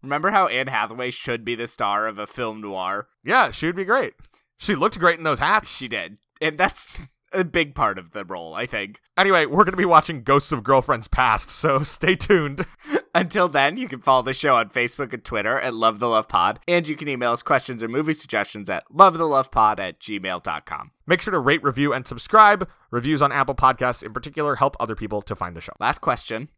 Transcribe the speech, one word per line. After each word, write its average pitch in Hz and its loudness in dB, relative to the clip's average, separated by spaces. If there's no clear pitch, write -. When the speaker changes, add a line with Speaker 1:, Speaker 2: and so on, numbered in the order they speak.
Speaker 1:
Remember 147 0
how 196 4
Anne 131 -2
Hathaway 120 -2
should 117 -6
be 120 -2
the 117 -6
star 104 -2
of 104 -6
a 104 -8
film 110 -8
noir? 98 -6
Speaker 2:
Yeah, 185 2
she 156 -6
would 175 -2
be 190 -6
great. 208 0
She 208 -2
looked 180 0
great 170 2
in 165 -12
those 147 0
hats. 202 2
Speaker 1:
She 131 -10
did. 101 -8
And 151 -2
that's - -2
a 185 0
big 151 -2
part 104 0
of 85 -18
the 104 -8
role, 85 -10
I 117 -6
think. 104 -8
Speaker 2:
Anyway, 185 4
we're 156 4
gonna 190 -2
be 185 2
watching 156 2
Ghosts 139 2
of 123 -4
Girlfriends 127 2
Past, 117 2
so 147 0
<laughs> - -
stay 175 0
tuned. 165 0
Speaker 1:
Until 180 0
then, 143 2
you 254 -8
can 127 -12
follow 131 4
the 131 -4
show 139 2
on 113 2
Facebook 123 -4
and 123 -12
Twitter 113 -2
at 123 -4
Love 113 2
the 120 0
Love 110 2
Pod, 95 2
and 175 2
you 156 -4
can 147 -10
email 123 -2
us 117 -2
questions 123 -2
or 113 -6
movie 151 -2
suggestions 104 -6
at 92 -4
love 170 6
the 165 0
love 139 0
pod 107 2
at 92 -8
gmail 92 -6
dot 78 -8
com. - -12
Speaker 2:
Make 170 2
sure 208 -6
to 180 0
rate, 143 2
review, 143 0
and 131 -6
subscribe. 202 4
Reviews 131 0
on 139 2
Apple 139 0
Podcasts 127 2
in 107 -12
particular 147 -4
help 139 2
other 113 -4
people 104 -6
to - -8
find 87 -8
the 82 -14
show. - -16
Speaker 1:
Last 127 2
question. 123 -4